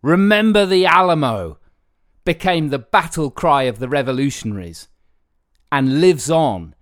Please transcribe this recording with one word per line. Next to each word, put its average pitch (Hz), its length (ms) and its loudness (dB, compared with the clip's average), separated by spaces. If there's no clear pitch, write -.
"Remember 202 640 2
the 185 180 2
Alamo" 151 720 2
became 165 420 -2
the 139 100 -4
battle 147 520 -2
cry 143 320 0
of 123 160 -4
the 127 100 -8
revolutionaries 127 1000 -4
and 139 300 0
lives 156 280 2
on 113 520 -2